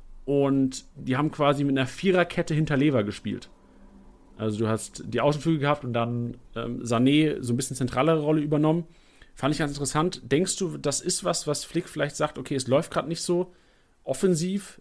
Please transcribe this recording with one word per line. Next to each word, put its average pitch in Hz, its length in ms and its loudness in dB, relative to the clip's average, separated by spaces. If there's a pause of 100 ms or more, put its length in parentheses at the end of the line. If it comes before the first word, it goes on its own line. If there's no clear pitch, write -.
(240)
Und 135 600 2 (120)
die 127 200 -2
haben 147 140 0
quasi 143 320 2
mit 139 160 2
einer 127 80 2
Viererkette 175 640 0
hinter 151 240 2
Lever 131 280 4
gespielt. 101 460 -6 (840)
Also 107 220 -4
du 110 80 0
hast - 400 -4
die 113 140 -2
Außenflügel 147 400 2
gehabt 147 240 0
und 123 80 -6
dann, 120 460 -2 (180)
ähm, 120 260 -6
Sané 135 580 4
so 120 120 -2
ein 120 40 2
bisschen 135 200 -4
zentralere 135 420 2
Rolle 156 220 2
übernommen. 151 440 2 (520)
Fand 143 180 -2
ich 151 60 -4
ganz 147 100 -2
interessant. 147 540 -2
Denkst 151 320 2
du, 165 200 -4
das 143 240 -2
ist - 220 -4
was, 175 240 -2
was 147 180 -2
Flick - 240 -4
vielleicht 147 280 -4
sagt, 151 200 -2
okay, 127 200 -4
es 127 100 -2
läuft 135 260 2
grad 160 140 -2
nicht 165 160 -6
so 175 320 -2 (480)
offensiv 180 800 -2